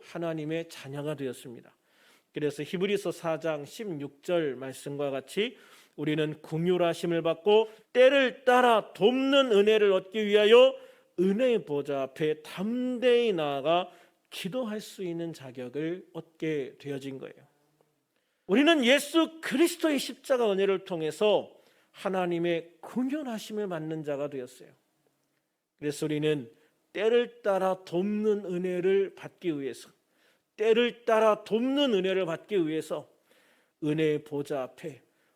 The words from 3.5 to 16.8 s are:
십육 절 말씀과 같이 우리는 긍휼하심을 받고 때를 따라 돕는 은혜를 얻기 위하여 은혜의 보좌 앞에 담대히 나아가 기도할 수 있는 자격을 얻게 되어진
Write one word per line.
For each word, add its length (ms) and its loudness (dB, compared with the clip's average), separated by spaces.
십육 580 -12
절 320 -2
말씀과 540 -8
같이 480 -6
우리는 440 -2
긍휼하심을 840 0
받고 460 2
때를 540 4
따라 480 4
돕는 580 4
은혜를 400 4
얻기 360 -2
위하여 460 8
은혜의 460 0
보좌 380 -4
앞에 380 -4
담대히 920 0
나아가 580 0
기도할 500 -8
수 240 -14
있는 300 -8
자격을 800 -10
얻게 640 -6
되어진 400 -10